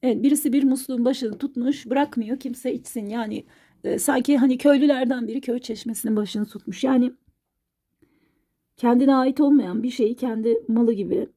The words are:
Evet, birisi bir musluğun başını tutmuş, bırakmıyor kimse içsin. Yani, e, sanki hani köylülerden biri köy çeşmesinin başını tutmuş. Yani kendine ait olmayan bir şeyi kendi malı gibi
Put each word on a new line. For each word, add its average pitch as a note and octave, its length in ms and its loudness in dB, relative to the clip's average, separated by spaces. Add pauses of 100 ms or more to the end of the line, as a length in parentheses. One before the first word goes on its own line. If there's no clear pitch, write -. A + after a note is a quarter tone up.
Evet, A3+ 200 0
birisi C#4 300 2
bir C#4 100 2
musluğun C4 420 0
başını B3+ 320 -2
tutmuş, C4+ 520 -4
bırakmıyor A#3+ 500 -2
kimse B3 340 -6
içsin. G#3+ 360 -10
Yani, G#3+ 360 -6 (380)
e, G3+ 160 -2
sanki C#4 380 2
hani B3+ 200 4
köylülerden C4 720 2
biri A#3 140 -6
köy B3 180 -4
çeşmesinin A3 560 -6
başını G#3 300 -4
tutmuş. - 380 -12
Yani B3+ 280 2 (1700)
kendine B3 380 4
ait C4 260 2
olmayan A3+ 420 4
bir B3+ 60 -2
şeyi A#3+ 260 0
kendi A3+ 520 -2
malı A3+ 260 2
gibi G3+ 440 -2